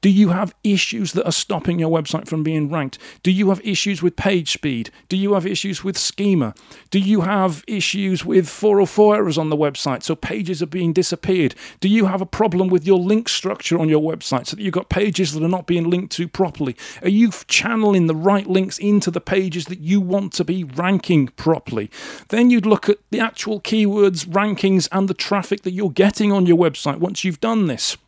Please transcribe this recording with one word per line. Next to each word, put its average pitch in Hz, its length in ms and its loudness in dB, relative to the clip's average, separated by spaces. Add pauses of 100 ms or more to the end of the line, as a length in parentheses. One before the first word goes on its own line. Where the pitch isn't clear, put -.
do 202 100 4
you 196 200 6
have 180 240 -2 (100)
issues 202 480 -2
that 160 120 -2
are 165 80 -2
stopping 175 460 -2
your 160 120 0
website 160 380 -2
from 156 140 -4
being 156 260 -2
ranked? 147 300 -6 (240)
Do 180 80 0
you 190 180 2
have 196 160 0
issues 202 380 -4
with 175 140 0
page 185 360 -2
speed? 120 380 -6 (240)
Do 190 60 0
you 202 140 0
have 180 120 0
issues - 380 -6
with 190 120 -4
schema? 180 580 0 (360)
Do 196 80 0
you 202 220 2
have 185 480 0
issues 190 560 -2
with 175 240 2
four 208 320 2
oh 196 40 6
four 208 300 4
errors 190 240 0
on 156 100 -2
the 151 80 0
website, 147 460 -2
so 160 140 -4
pages 175 440 -6
are 175 60 -4
being 165 260 -2
disappeared? 175 600 0 (240)
Do 190 100 0
you 214 180 4
have 190 140 0
a 185 60 -4
problem 185 400 0
with 180 180 2
your 190 140 4
link 208 300 0
structure - 500 -2
on 160 100 2
your 151 140 4
website, 151 460 -2
so - 80 -8
that 214 60 -12
you've 180 120 -2
got - 140 -2
pages 185 440 0
that 156 120 -2
are 165 40 0
not 180 200 -4
being 170 200 0
linked 180 260 -2
to 175 120 -4
properly? 151 480 -4 (260)
Are - 80 -2
you 214 200 4
f-, - 180 -8
channeling 208 600 2
the 160 80 0
right 196 320 2
links 190 280 0
into 202 360 2
the 170 80 -4
pages 185 460 -2
that 185 120 -12
you 180 220 2
want 190 320 -2
to - 100 -2
be 175 220 -2
ranking 160 640 2
properly? 120 640 -2 (380)
Then 240 200 4
you'd 226 160 4
look 214 220 2
at 208 100 4 (140)
the 262 80 -2
actual 220 400 -4
keywords, 202 640 2
rankings, 190 640 0
and 196 180 0
the 185 60 -2
traffic - 480 -4
that 185 120 -6
you're 190 160 -2
getting 208 420 2
on 196 120 2
your 170 140 6
website 147 380 0
once 180 260 -4
you've 180 180 -4
done 220 280 0
this - 280 -4 (120)